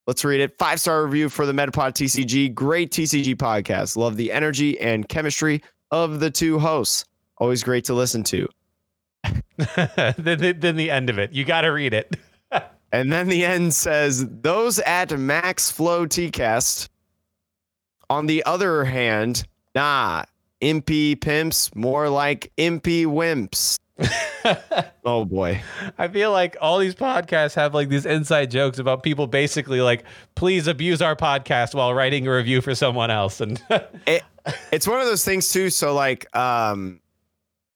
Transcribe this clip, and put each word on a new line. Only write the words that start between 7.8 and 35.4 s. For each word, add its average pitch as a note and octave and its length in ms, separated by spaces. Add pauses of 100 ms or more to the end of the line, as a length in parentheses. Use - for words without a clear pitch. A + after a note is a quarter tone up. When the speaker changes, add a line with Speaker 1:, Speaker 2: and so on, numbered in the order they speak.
Speaker 1:
to B2+ 80
listen A#2+ 300
to." - 220 (800)
Speaker 2:
<laughs> - 60 (260)
Then, D3+ 640
then, E3+ 420
then E3 160
the D#3+ 140
end C3 180
of G#2+ 100
it. G2+ 140
You C3+ 140
gotta E3 260
read C#3+ 220
it. - 200 (380)
<laughs> A#3+ 100 (300)
Speaker 1:
And C3 180
then F3 180
the F3 180
end F3 260
says, C#3+ 560
"Those G3+ 520
at E3+ 380
Max D#3 520
Flow E3+ 340
Tcast, C3+ 840 (1200)
on D3+ 160
the D#3 180
other E3+ 400
hand, A#2+ 600 (280)
nah, C3 500 (360)
impy D3+ 540
pimps, D#3 640
more C3 320
like C#3+ 480
impy E3+ 500
wimps." D#3 720 (200)
Speaker 2:
<laughs> - 1080
Speaker 1:
Oh, A#2+ 200
boy. F2+ 360 (380)
Speaker 2:
I F3 100
feel G3+ 240
like F3+ 280
all E3 180
these F#3+ 160
podcasts E3+ 600
have, D3 200
like, D3 140
these C#3 180
inside D3+ 440
jokes C3 280
about C3 240
people D3 240
basically, C3+ 540
like, A#2+ 240 (300)
"Please F3+ 320
abuse E3 360
our D#3 120
podcast C#3 600
while B2+ 200
writing C3 320
a C3 80
review B2+ 260
for B2+ 140
someone A#2+ 360
else." G2+ 300
And A2+ 260
<laughs> - 400
Speaker 1:
It, D#3+ 160 (500)
it's D#3 160
one A#3+ 120
of C4 60
those G#3+ 180
things, F#3+ 260